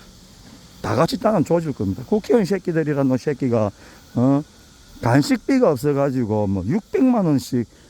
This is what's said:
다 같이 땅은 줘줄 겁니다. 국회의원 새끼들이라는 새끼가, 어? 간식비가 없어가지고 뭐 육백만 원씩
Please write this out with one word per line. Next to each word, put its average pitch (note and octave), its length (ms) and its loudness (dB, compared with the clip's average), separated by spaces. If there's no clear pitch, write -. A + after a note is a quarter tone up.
다 G#2+ 140 -4
같이 F3 240 0
땅은 G#3 260 0
줘줄 E3 280 -2
겁니다. G2 340 -4
국회의원 G#3+ 380 0
새끼들이라는 D3+ 720 -2
새끼가, A#2+ 540 -2
어? C3+ 260 2
간식비가 G#3 680 2
없어가지고 B2+ 800 0
뭐 G2 180 -2
육백만 A#3 600 0
원씩 C3 400 0